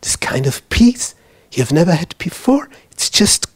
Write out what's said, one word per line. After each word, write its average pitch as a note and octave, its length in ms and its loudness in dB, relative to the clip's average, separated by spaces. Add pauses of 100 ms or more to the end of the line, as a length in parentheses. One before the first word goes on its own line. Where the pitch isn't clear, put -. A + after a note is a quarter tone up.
this - 160 -6
kind - 300 -4
of - 240 -6
peace - 440 2 (380)
you've C3 200 -2
never E3+ 200 4
had D#3+ 240 -2
before. - 540 -2 (200)
It's - 200 -6
just - 460 0